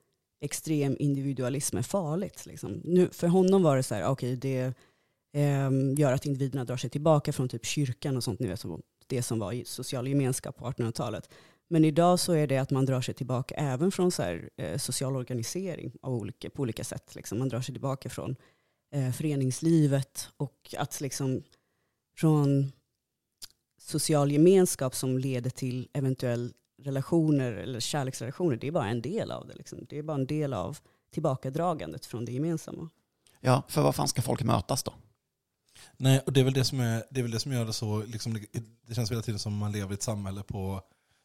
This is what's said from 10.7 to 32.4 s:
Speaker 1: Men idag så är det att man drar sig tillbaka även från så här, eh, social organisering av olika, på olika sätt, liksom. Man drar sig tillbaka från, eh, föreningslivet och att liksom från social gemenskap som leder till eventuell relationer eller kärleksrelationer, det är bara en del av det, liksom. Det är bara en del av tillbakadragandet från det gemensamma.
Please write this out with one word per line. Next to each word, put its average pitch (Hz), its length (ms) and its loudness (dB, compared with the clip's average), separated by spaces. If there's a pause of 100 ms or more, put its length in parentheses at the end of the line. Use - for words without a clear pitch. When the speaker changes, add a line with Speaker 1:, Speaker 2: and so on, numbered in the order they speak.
Speaker 1:
Men 160 160 6
idag 170 360 6
så 180 120 0
är 151 140 4
det 135 120 2
att 131 120 0
man 131 160 2
drar 127 140 2
sig 120 140 -4
tillbaka 127 400 -4
även 147 380 0
från 180 180 2
så 165 120 -2
här, 87 340 -4
eh, 82 220 -4
social 135 380 -2
organisering 127 760 -6 (100)
av 135 120 -4
olika, 117 360 -6
på - 120 -6
olika 113 220 -4
sätt, - 300 -12
liksom. - 240 -6
Man 131 100 0
drar 135 120 -4
sig 127 140 -6
tillbaka 135 360 -6
från, 127 260 -8 (580)
eh, 131 180 0
föreningslivet 139 1200 2
och - 420 -10
att - 220 -6
liksom 131 420 -2 (760)
från 139 540 4 (1120)
social 143 460 2
gemenskap 175 600 6
som 131 240 0
leder 131 320 -2
till 123 420 -6
eventuell 127 600 -2 (300)
relationer 139 680 2
eller 110 280 -8
kärleksrelationer, 131 760 -2
det 110 100 -6
är 143 60 -4
bara 147 160 0
en 117 140 -2
del 165 280 -4
av 62 160 -10
det, - 80 -16
liksom. - 240 -16 (100)
Det 143 100 -10
är 151 40 -6
bara 151 140 -4
en 131 100 0
del 147 280 -2
av 92 240 -4 (340)
tillbakadragandet 147 920 -2
från 117 180 -8
det 117 80 -6
gemensamma. 160 560 -4 (520)